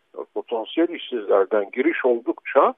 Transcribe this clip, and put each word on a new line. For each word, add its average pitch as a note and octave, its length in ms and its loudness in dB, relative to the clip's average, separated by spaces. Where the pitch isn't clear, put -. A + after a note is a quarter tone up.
e, - 20 -8
potansiyel - 560 -2
işsizlerden G2+ 840 0
giriş C#3+ 340 0
oldukça, C3+ 720 2